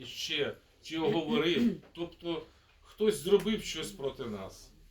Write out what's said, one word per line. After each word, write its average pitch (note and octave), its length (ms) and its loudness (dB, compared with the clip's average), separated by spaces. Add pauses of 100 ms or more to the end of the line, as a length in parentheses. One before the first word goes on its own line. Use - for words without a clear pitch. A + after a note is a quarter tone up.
ще, C3+ 520 -4 (240)
чи D#3+ 180 -6
оговорив, F3 880 2
<clears throat> - 60 -20
тобто E3+ 520 -6 (360)
хтось G#3 340 0
зробив G3 480 4
щось D#3 280 -6
проти C3+ 340 -6
нас G2 460 -10 (200)